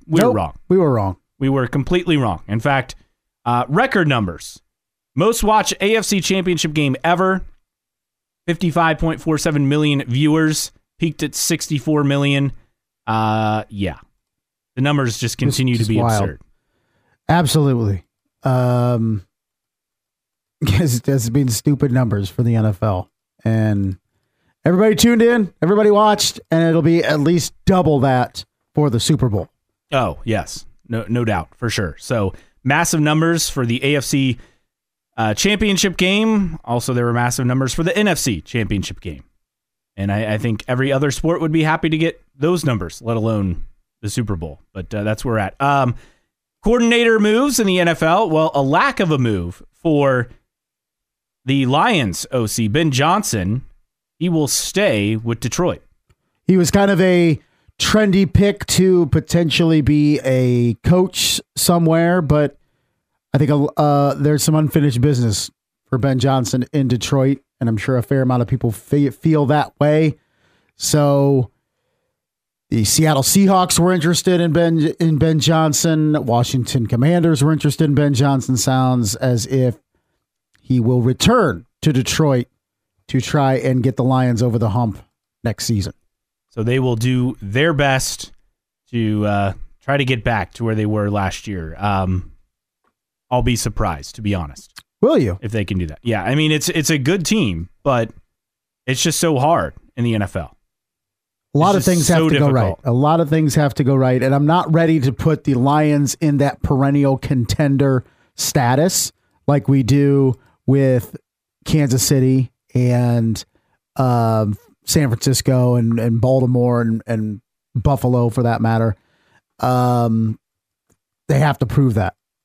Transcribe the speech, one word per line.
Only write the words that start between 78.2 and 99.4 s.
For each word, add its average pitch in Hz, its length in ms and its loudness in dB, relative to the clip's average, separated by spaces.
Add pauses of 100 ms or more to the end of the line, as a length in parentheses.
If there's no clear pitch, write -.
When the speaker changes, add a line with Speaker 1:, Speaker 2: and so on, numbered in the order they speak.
Speaker 2:
Sounds 127 580 0
as 123 320 -2
if 127 300 0 (840)
he 127 180 0
will 123 220 2
return 131 640 2 (160)
to 156 100 2
Detroit 131 560 0 (600)
to 135 120 -2
try 135 360 0
and 127 260 0
get 127 140 -2
the 131 80 -2
Lions 127 400 0
over 120 160 0
the 110 100 0
hump 107 300 -2 (440)
next 113 220 -6
season. 101 280 -2 (560)
Speaker 1:
So 113 140 -6
they 123 160 0
will 127 160 0
do 123 460 -2
their 127 320 0
best 135 580 -2 (600)
to, 107 340 -2
uh, 101 280 0 (280)
try 143 160 -2
to 139 80 0
get 123 180 -2
back 110 300 -2
to - 100 -10
where 113 120 -2
they 107 100 0
were 104 240 -2
last 98 380 -4
year. 85 300 -10
Um, 95 540 -2 (1000)
I'll 123 100 2
be 120 140 2
surprised, 95 600 -4
to - 60 -16
be 101 140 -2
honest. - 480 -10 (180)
Speaker 2:
Will 277 160 4
you? 101 240 0
Speaker 1:
If 107 100 -8
they 104 140 -4
can 98 140 -4
do 87 80 -4
that. 76 160 -16
Yeah, 110 200 -2
I 117 120 -2
mean, 156 160 0
it's, 151 180 -2
it's 151 200 -2
a 160 80 2
good 151 280 -2
team, 101 440 -2 (140)
but 120 280 -2 (720)
it's 131 160 -2
just 160 180 -2
so 160 180 0
hard 123 360 0 (220)